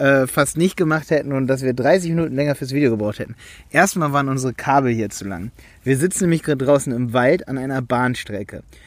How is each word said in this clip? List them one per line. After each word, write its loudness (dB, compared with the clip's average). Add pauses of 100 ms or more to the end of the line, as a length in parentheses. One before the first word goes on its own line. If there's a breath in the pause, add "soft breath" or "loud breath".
äh, 4
fast 0
nicht 2
gemacht 0
hätten 0
und 0
dass 0
wir 0
dreißig 2
Minuten 0
länger 0
fürs -8
Video 2
gebraucht -2
hätten. -10 (360 loud breath)
Erstmal 2
waren 2
unsere -2
Kabel 2
hier -2
zu -10
lang. -10 (340 soft breath)
Wir 2
sitzen 0
nämlich 2
gerade -2
draußen 0
im -2
Wald 2
an -6
einer -4
Bahnstrecke. -4 (240 loud breath)